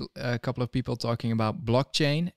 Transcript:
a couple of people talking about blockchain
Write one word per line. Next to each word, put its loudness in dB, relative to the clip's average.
a -2
couple -4
of -2
people -2
talking 0
about 0
blockchain 2